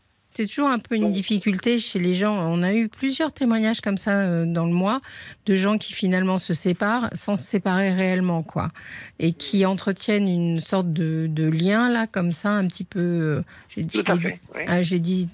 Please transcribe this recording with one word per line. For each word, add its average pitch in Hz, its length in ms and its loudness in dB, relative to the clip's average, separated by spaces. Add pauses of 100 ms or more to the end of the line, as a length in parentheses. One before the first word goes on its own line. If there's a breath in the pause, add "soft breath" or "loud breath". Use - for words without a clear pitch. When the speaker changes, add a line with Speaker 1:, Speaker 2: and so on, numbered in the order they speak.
(340)
Speaker 1:
C'est 214 120 -2
toujours 285 240 0
un 240 80 2
peu - 180 -6
une 214 60 2
Speaker 2:
Donc 208 100 2
Speaker 1:
difficulté 202 680 0
chez 214 200 -4
les 180 160 2
gens. 208 200 0
On 170 280 0
a 185 120 2
eu 226 140 0
plusieurs 269 440 -4
témoignages 226 500 0
comme 196 160 -2
ça, 202 240 0
euh, 170 240 2
dans 165 180 0
le 170 80 2
mois, 196 300 2 (420 loud breath)
de 196 100 2
gens 202 220 2
qui - 160 -6
finalement 185 460 2
se 175 160 -2
séparent 208 580 0
sans 202 240 -2
se - 80 -4
séparer 190 480 0
réellement, 185 500 2
quoi. - 280 -4 (500 loud breath)
Et 165 140 2
qui 196 320 0
entretiennent 196 600 0
une 170 340 2
sorte 185 300 0
de, 160 380 0
de 156 200 0
lien, 202 420 2
là, 226 160 0
comme 175 260 -2
ça, 202 200 -2
un 196 140 2
petit 180 180 -6
peu, - 140 -10
euh, 170 440 0 (260 loud breath)
j'ai, - 180 -6
Speaker 2:
Tout 202 200 -2
Speaker 1:
je 196 40 2
Speaker 2:
à 180 40 4
Speaker 1:
l'ai 170 80 0
Speaker 2:
fait, 175 80 -2
Speaker 1:
dit, - 80 -8 (180)
Speaker 2:
oui. 151 100 -8
Speaker 1:
ah, 180 160 2
j'ai 175 180 0
dit 180 340 0